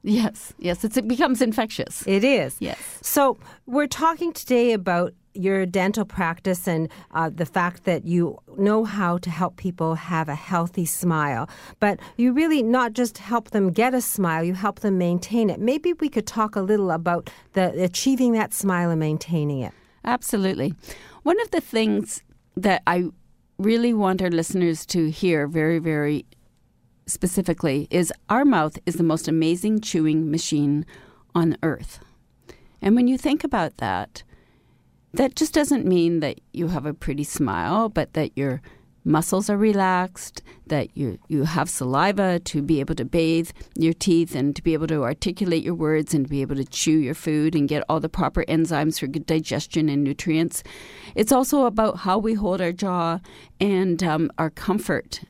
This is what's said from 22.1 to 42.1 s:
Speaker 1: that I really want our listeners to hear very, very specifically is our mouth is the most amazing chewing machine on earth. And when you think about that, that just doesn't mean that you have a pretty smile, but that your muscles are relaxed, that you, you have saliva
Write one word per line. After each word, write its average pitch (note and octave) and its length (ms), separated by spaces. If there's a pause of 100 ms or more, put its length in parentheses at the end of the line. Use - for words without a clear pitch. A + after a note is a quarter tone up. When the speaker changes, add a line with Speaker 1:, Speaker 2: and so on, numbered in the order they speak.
Speaker 1:
that F#3+ 300
I F3+ 200 (520)
really A#3 340
want F#3+ 300
our F3+ 80
listeners E3+ 560
to D#3+ 240
hear D#3 380
very, D#3+ 320
very D3+ 460 (800)
specifically E3 840
is E3+ 220 (160)
our B3 160
mouth E3 420
is E3+ 80
the E3 80
most D#3+ 240
amazing E3+ 540
chewing D#3 500
machine D3 560 (480)
on E3 300
earth. - 340 (840)
And G3+ 140
when B3 140
you C4 100
think D4+ 240
about G#3 360
that, G2 440 (880)
that C4 240
just - 180
doesn't C#4+ 320
mean E3+ 340
that D3 200 (120)
you E3+ 140
have D3+ 200
a D3 60
pretty D3 300
smile, C#3 640
but - 260
that D#3 220
your C3+ 240 (440)
muscles E3 440
are G#3 80
relaxed, F#3 880 (240)
that C#3+ 300
you, C3 220 (100)
you D3 160
have D#3+ 260
saliva F3 720